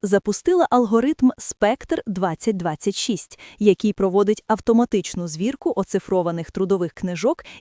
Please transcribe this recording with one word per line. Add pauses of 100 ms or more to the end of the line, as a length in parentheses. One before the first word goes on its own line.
запустила
алгоритм
«Спектр
двадцять
двадцять
шість», (200)
який
проводить
автоматичну
звірку
оцифрованих
трудових
книжок (160)